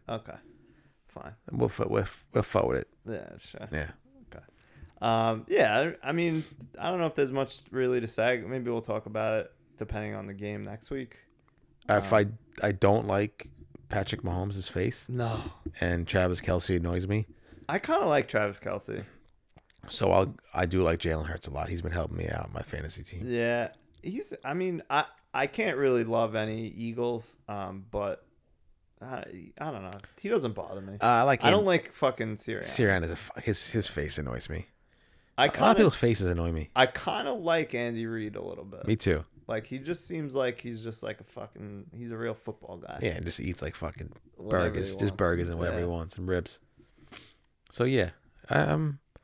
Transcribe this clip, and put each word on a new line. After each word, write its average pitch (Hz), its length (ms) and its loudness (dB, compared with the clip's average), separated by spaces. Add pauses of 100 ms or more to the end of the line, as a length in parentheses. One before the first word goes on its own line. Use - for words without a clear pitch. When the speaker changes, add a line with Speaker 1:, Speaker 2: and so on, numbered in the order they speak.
Speaker 1:
Okay. - 280 -8 (720)
Fine. - 260 -16 (180)
Speaker 2:
We'll 120 160 0
fo-, - 200 -2
we'll, 104 180 0 (260)
we'll - 100 4
forward 65 360 2
it. - 100 -8 (180)
Speaker 1:
Yeah, 90 300 -10
sure. - 340 -16
Speaker 2:
Yeah. 76 200 -4 (420)
Speaker 1:
Okay. - 120 -18 (580)
Um, 113 460 2
yeah, 127 440 4 (100)
I, 127 60 -8
I 143 40 0
mean, 165 300 0 (360)
I - 120 -2
don't 180 100 0
know 165 60 2
if 151 80 -2
there's 139 180 2
much 135 280 -2 (100)
really 127 300 2
to 113 60 -2
say. 117 400 2
Maybe 123 240 -4
we'll 113 100 0
talk 110 260 -4
about 110 340 0
it - 120 -8 (280)
depending 107 340 -6
on 101 140 -8
the 101 60 -10
game 104 280 -6
next 104 300 -12
week. 131 240 -8 (720)
Speaker 2:
If 98 240 4
Speaker 1:
Um, 107 180 6 (320)
Speaker 2:
I, 101 60 4
I - 40 2
don't 101 360 6
like 101 400 0 (400)
Patrick 104 340 -2
Mahomes' 92 480 -2
face. - 380 -2
Speaker 1:
No. 117 320 -2 (400)
Speaker 2:
And 87 260 0
Travis 90 340 2
Kelce 90 360 2
annoys 87 320 0
me. 104 180 0 (420)
Speaker 1:
I 294 120 0
kinda 330 260 2
like 151 220 2
Travis 104 320 0
Kelce. 98 440 -6 (840)
Speaker 2:
So - 240 4
I'll, 95 220 6 (200)
I 92 120 2
do 90 160 4
like 82 180 4
Jalen 78 260 0
Hurts 80 220 -6
a - 20 -8
lot. 76 180 -4
He's 85 140 -4
been 80 100 -2
helping 82 260 -2
me 82 100 -2
out, - 240 -6
my - 100 -6
fantasy - 400 -10
team. 92 240 -10
Speaker 1:
Yeah. 120 420 0 (340)
He's, 226 300 -8 (120)
I 139 100 -4
mean, 180 340 -2
I, 143 160 2 (300)
I 135 140 2
can't 196 300 -2
really 127 260 4
love 113 320 2
any 110 320 -2
Eagles, 117 680 -4 (120)
um, 98 420 -8
but 101 340 -4 (800)
I, 110 560 -12
I 151 140 -6
don't 101 100 -10
know. 95 140 -12 (240)
He 196 80 -4
doesn't 147 260 2
bother 95 280 -8
me. 98 180 -12
Speaker 2:
Uh, - 60 4
I 120 160 8
like 131 220 6
Speaker 1:
I 143 60 10
don't 196 100 8
Speaker 2:
An-, 202 60 2
Speaker 1:
like 175 260 2
fucking 123 440 0
Sirianni. 104 280 -6
Speaker 2:
Sirianni 95 400 4
is 82 80 -2
a 85 40 -6
fu-, - 260 -12
his, - 280 0
his 110 180 0
face 73 300 -4
annoys 62 320 -4
me. 82 160 -6 (720)
Speaker 1:
I 127 60 8
Speaker 2:
A - 20 8
lot 143 80 2
of - 60 -6
Speaker 1:
kinda, 220 160 8
Speaker 2:
people's 202 200 8
faces 113 340 4
annoy 85 220 0
me. 78 240 -4
Speaker 1:
I 127 100 8
kinda 233 460 -2
like 165 420 0
Andy 117 320 -2
Reid 107 300 -4
a 92 60 -8
little 90 220 -10
bit. 95 220 -12
Speaker 2:
Me 107 100 4
too. 82 280 2 (220)
Speaker 1:
Like, 113 200 -4
he 131 140 -8
just 170 260 -8
seems 156 260 -6
like 123 280 -2
he's 117 240 -10
just, 113 180 -10
like, 107 180 -8
a - 40 -18
fucking, 101 680 -14
he's 117 200 -12
a 113 40 -8
real 113 180 -4
football - 420 -14
guy. - 260 -12
Speaker 2:
Yeah, 98 140 0
and 85 80 -8
just 85 160 -6
eats, 85 220 -4
like, 78 120 -6
fucking - 380 -10 (240)
Speaker 1:
Whatever 90 340 0
Speaker 2:
burgers, 87 180 -2
Speaker 1:
he 98 40 -6
Speaker 2:
just 95 80 -6
Speaker 1:
wants. 98 160 0
Speaker 2:
burgers 87 320 2
and 85 100 -4
whatever 85 200 -2
he 87 60 0
Speaker 1:
Yeah. 87 60 -2
Speaker 2:
wants 85 280 -6
and 90 100 -6
ribs. 90 320 -2 (1120)
So - 120 0
yeah, 120 260 2 (380)
um, 151 500 2 (260)